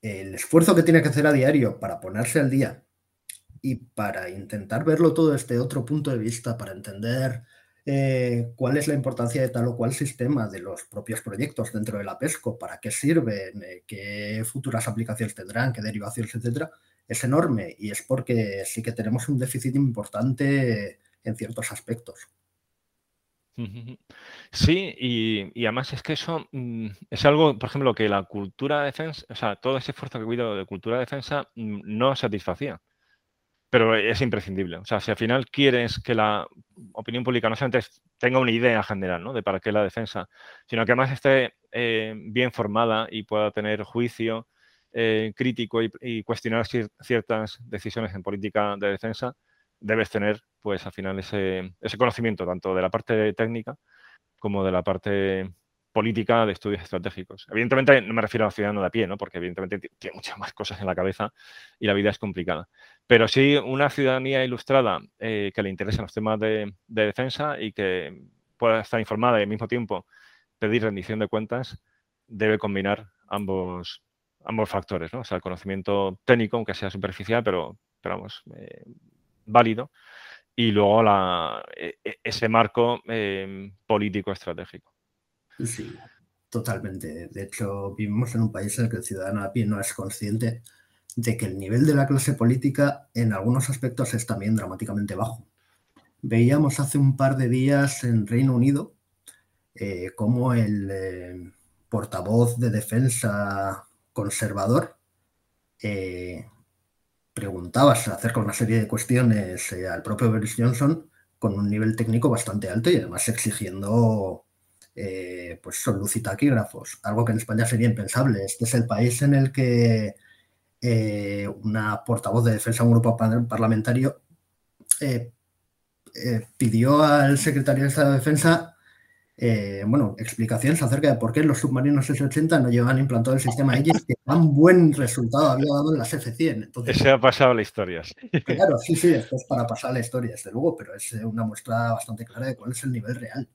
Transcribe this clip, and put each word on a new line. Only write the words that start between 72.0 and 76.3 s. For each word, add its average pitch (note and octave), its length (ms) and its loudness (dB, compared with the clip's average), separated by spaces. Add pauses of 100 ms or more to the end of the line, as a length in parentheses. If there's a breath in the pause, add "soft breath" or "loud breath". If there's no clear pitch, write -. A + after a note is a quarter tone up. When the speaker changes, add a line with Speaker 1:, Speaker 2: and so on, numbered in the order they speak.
Speaker 2:
debe G#2+ 320 0
combinar G2+ 480 -2 (200)
ambos, F#2 760 -6 (420)
ambos A2 240 -2
factores, F2+ 440 -6
¿no? B2+ 80 -8
O - 20 -12
sea, F#2+ 140 -6
el F2 40 -4
conocimiento F#2+ 840 -4
técnico, A#2+ 320 2